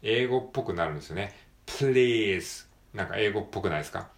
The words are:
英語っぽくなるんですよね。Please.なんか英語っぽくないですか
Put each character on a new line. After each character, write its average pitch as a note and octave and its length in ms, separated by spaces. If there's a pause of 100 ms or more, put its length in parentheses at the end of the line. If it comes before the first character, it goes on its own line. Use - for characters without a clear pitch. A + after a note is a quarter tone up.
英 A#2 260
語 B2+ 120
っ B2 120
ぽ B2+ 120
く G2+ 100
な E2+ 120
る D#2 80
ん - 20
で D2 60
す - 80
よ D#2+ 60
ね。 G2+ 180 (320)
Please. A#2+ 1000 (260)
な G2+ 120
ん - 20
か F#2 100
英 G#2 140
語 G#2 100
っ - 80
ぽ G2 120
く F2+ 80
な D#2+ 60
い D2+ 40
で D2+ 60
す - 60
か - 260